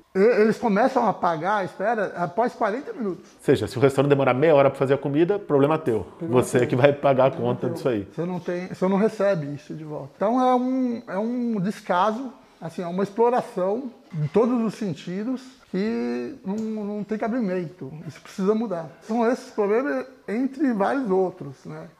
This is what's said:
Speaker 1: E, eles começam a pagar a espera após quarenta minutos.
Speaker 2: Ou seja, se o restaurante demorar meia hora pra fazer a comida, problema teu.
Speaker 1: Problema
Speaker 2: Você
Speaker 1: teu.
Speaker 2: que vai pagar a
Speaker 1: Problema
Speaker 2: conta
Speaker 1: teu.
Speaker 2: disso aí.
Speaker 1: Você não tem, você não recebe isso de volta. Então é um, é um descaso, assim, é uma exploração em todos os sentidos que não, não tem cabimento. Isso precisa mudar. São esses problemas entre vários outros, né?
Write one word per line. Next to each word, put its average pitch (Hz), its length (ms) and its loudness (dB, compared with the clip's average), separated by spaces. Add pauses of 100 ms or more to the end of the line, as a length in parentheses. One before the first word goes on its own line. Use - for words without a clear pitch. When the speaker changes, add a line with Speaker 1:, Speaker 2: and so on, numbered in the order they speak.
(140)
Speaker 1:
E, 190 40 -2
eles 214 380 4
começam 240 500 2
a 190 60 2
pagar 170 440 -2
a 196 80 -2
espera 202 520 -4
após 175 380 -2
quarenta 254 400 -4
minutos. 208 400 -6
Speaker 2:
Ou - 100 -20
seja, 110 220 4
se - 100 -8
o 113 40 -4
restaurante 135 280 4
demorar 135 240 4
meia 147 220 4
hora 139 160 6
pra - 80 -6
fazer 139 160 2
a 135 40 2
comida, 165 400 0
problema 147 380 2
teu. 120 280 -2 (140)
Speaker 1:
Problema 127 240 2
Speaker 2:
Você 123 180 2
Speaker 1:
teu. 120 80 2
Speaker 2:
que 131 80 0
vai 135 180 6
pagar 135 320 4
a 139 40 4
Speaker 1:
Problema 120 240 -2
Speaker 2:
conta - 120 -6
Speaker 1:
teu. 170 80 -4
Speaker 2:
disso 165 160 -2
aí. 101 240 -2
Speaker 1:
Você 160 100 -6
não 180 160 -6
tem, 180 280 -6
você - 200 -2
não 196 80 2
recebe 196 580 0
isso 151 200 -12
de 156 100 -12
volta. 147 320 -10
Então 233 240 0
é 254 140 4
um, 247 520 0
é 185 120 -6
um 233 420 -2
descaso, 214 720 -2 (260)
assim, 165 220 -10
é 175 60 -6
uma 180 160 -4
exploração 226 880 0 (240)
em 151 140 -2
todos 233 340 2
os 220 120 -2
sentidos 208 680 -6 (280)
que 240 720 -4
não, 196 120 -4
não 214 480 -6
tem 220 140 -4
cabimento. 185 720 -4 (140)
Isso 143 140 -14
precisa 196 340 0
mudar. 185 340 -4 (140)
São 226 280 0
esses 254 200 -2
problemas 254 560 0 (200)
entre 262 460 0
vários 220 380 0
outros, 180 540 -2
né? 160 240 -14 (120)